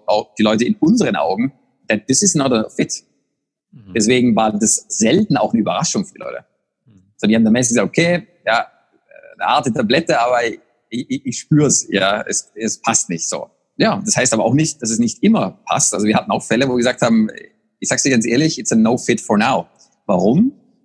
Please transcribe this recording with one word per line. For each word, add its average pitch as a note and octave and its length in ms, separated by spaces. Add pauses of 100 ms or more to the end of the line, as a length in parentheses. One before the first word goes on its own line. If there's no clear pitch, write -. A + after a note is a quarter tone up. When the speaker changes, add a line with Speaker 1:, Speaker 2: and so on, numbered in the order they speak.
Speaker 1:
auch G#2 280
die A2 80
Leute G#2+ 220
in G#3+ 100
unseren E3+ 400
Augen, F#2 380 (340)
that G#2+ 200
this C3 160
is G3 120
not C3+ 160
a A2 180
fit. - 340 (680)
Speaker 2:
Mhm. G2+ 240
Speaker 1:
Deswegen A#2+ 400
war G#2+ 220
das G#2 300
selten G#3 480
auch A2 160
eine A2+ 100
Überraschung G2 440
für - 80
die - 80
Leute. B1 240 (400)
Speaker 2:
Mhm. G2+ 160 (160)
Speaker 1:
So, G#2 100
die A2 80
haben A2+ 80
dann A2 100
meistens A#2+ 220
gesagt, G#2 140
okay, E3+ 380 (180)
ja, A2+ 220 (680)
eine - 80
harte B2 280
Tablette, C3+ 460
aber A#2+ 260
ich, A2+ 140 (300)
ich, B2+ 360
ich A#2+ 140
spür's, - 500
ja, G2 320
es, - 340
es G#2+ 240
passt - 300
nicht E2 180
so. D2 200 (300)
Ja, F3+ 280
das G#2+ 100
heißt B2 180
aber G#2 120
auch A#2 80
nicht, D#3 300
dass A2 80
es A2+ 80
nicht A#2 240
immer F3 420
passt. D3 300
Also G#3 100
wir G#3+ 100
hatten - 140
auch A#2 140
Fälle, - 240
wo B2+ 60
wir B2 40
gesagt B2 240
haben, A2+ 280 (500)
ich - 100
sag's C3 140
dir C#3+ 80
ganz A2+ 160
ehrlich, C#3+ 320
it's A2+ 120
a A#2+ 40
no A#2 240
fit A#2 200
for - 160
now. A2 300 (400)
Warum? A2+ 480 (320)